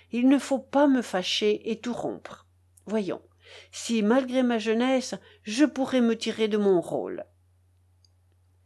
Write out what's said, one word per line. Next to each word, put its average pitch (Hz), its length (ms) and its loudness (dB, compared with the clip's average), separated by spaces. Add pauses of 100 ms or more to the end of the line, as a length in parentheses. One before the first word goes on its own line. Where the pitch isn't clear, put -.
(120)
Il 247 160 2
ne 277 100 6
faut 262 220 -2
pas 285 280 2
me 262 140 4
fâcher 208 720 -2
et 214 80 -6
tout 240 140 -6
rompre. - 540 -10 (380)
Voyons, 196 360 -4 (500)
si 226 300 -2
malgré 254 420 2
ma 240 140 0
jeunesse, 240 580 0 (280)
je 220 200 2
pourrais 254 380 0
me 226 160 2
tirer 220 320 -2
de 214 80 0
mon 196 240 4
rôle. » 95 420 -6 (1400)